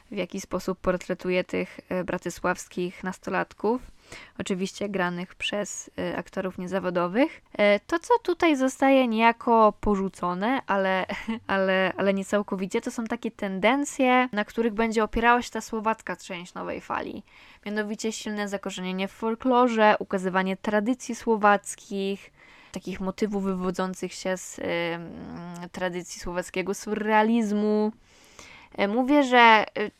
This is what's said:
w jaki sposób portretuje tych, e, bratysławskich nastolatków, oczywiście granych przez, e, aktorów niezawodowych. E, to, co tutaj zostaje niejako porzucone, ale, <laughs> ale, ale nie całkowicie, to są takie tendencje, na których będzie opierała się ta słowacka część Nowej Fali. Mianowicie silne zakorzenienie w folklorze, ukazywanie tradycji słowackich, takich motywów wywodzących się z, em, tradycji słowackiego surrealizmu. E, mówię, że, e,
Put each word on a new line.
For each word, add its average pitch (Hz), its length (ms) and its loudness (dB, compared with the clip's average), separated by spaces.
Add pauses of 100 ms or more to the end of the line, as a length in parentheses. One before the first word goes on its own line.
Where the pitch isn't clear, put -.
(120)
w - 40 -10
jaki 190 260 -6
sposób - 380 -6
portretuje 180 640 -2
tych, - 360 -6 (100)
e, 180 140 -4
bratysławskich 180 1000 -6
nastolatków, 190 800 -4 (580)
oczywiście 196 500 -4
granych 180 460 -4
przez, - 600 -6
e, 180 200 -4
aktorów 185 400 -6
niezawodowych. 180 840 -2 (120)
E, 208 260 4
to, 339 200 -4
co - 140 0 (100)
tutaj 339 320 2
zostaje 262 520 4
niejako 226 760 4
porzucone, 196 840 0
ale, 190 380 2 (200)
<laughs> 226 220 -6
ale, 190 500 2
ale 196 160 2
nie 196 120 -2
całkowicie, 202 560 -2
to 240 100 -6
są 226 140 -6
takie 233 260 -6
tendencje, 254 1000 2
na 208 140 -2
których 226 280 -2
będzie 220 300 0
opierała 240 380 4
się - 80 -10
ta 220 120 -6
słowacka 220 540 -4
część 180 380 -14
Nowej 180 280 -8
Fali. - 420 -8 (420)
Mianowicie 208 460 -4
silne 208 360 -6
zakorzenienie 190 600 -4
w - 40 -10
folklorze, 226 880 4
ukazywanie 190 580 -2
tradycji 226 580 -2
słowackich, 202 1160 0 (400)
takich 185 280 -10
motywów 196 440 -2
wywodzących 185 720 -4
się 185 240 -4
z, - 220 -14
em, 170 500 -4 (600)
tradycji 180 500 -6
słowackiego 180 520 -4
surrealizmu. 214 1160 2 (840)
E, 202 100 2
mówię, 254 360 4
że, 247 140 4
e, 226 280 8 (340)